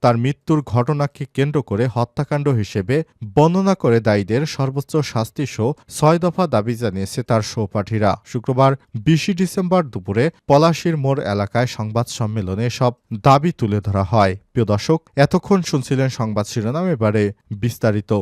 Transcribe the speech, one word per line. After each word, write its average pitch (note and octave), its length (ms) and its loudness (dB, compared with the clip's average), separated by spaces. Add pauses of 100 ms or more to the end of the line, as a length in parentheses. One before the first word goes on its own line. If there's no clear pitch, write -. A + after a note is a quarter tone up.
তার A#2+ 180 4
মৃত্যুর C#3+ 480 0
ঘটনাকে C#3+ 560 -2 (120)
কেন্দ্র D3 280 0
করে G#2 240 0
হত্যাকাণ্ড C#3 600 -2
হিসেবে A2 480 0 (380)
বর্ণনা F#3 400 4
করে A#2+ 260 2
দায়ীদের G#2+ 460 2
সর্বোচ্চ C3+ 460 -4 (120)
শাস্তি A#2 420 -4
সহ A2+ 220 -2 (260)
ছয় D#3 240 4
দফা F3 280 0
দাবি A#2+ 280 0
জানিয়েছে G2 480 -4
তার A2+ 200 0
সহপাঠীরা। G#2 680 -2 (140)
শুক্রবার C3 480 0 (320)
বিশে D#3+ 300 2
ডিসেম্বর F3+ 500 -2
দুপুরে G#2 400 -2 (220)
পলাশীর D#3+ 500 2
মোড় C3+ 240 0 (120)
এলাকায় A#2 360 0
সংবাদ A2 400 -4
সম্মেলনে G#2+ 600 -4
সব B2 220 0 (300)
দাবি C#3+ 300 4
তুলে G#2 280 -2
ধরা G2 240 0
হয়। G2 300 2 (140)
প্রিয় A#2 180 -2
দর্শক, G#2 320 0 (180)
এতক্ষণ F3+ 460 2
শুনছিলেন C3+ 480 -2
সংবাদ G#2+ 360 -4
শিরোনাম, B2 420 -4
এবারে A2 360 2 (360)
বিস্তারিত। A2 500 -2 (120)